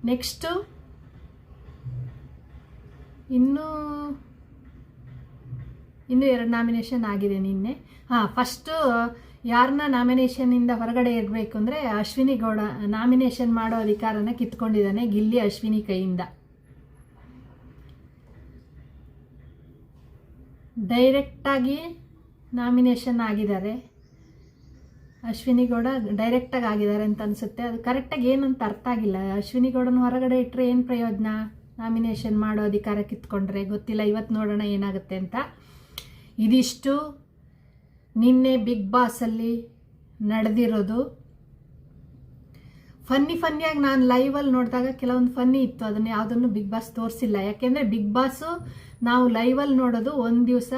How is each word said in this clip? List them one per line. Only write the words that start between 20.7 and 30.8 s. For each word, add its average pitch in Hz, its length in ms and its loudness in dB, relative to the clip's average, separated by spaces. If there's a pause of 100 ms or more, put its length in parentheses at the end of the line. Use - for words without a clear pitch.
ಡೈರೆಕ್ಟಾಗಿ 277 1120 2 (540)
ನಾಮಿನೇಷನ್ 247 680 2
ಆಗಿದ್ದಾರೆ 208 680 -4 (1300)
ಅಶ್ವಿನಿ 240 440 2
ಗೌಡ, 233 200 0 (300)
ಡೈರೆಕ್ಟಾಗಿ 247 480 0
ಆಗಿದ್ದಾರೆ 208 400 0
ಅಂತ 214 180 -2
ಅನ್ಸುತ್ತೆ. 208 400 -6
ಅದು 233 160 -6
ಕರೆಕ್ಟಾಗಿ 254 500 -2
ಏನಂತ 262 340 0
ಅರ್ಥ 208 260 -6
ಆಗಿಲ್ಲ. 220 280 -2 (200)
ಅಶ್ವಿನಿ 247 340 0
ಗೌಡನ 254 280 0
ಹೊರಗಡೆ 254 420 2
ಇಟ್ರೆ 247 280 -2
ಏನ್ 247 160 2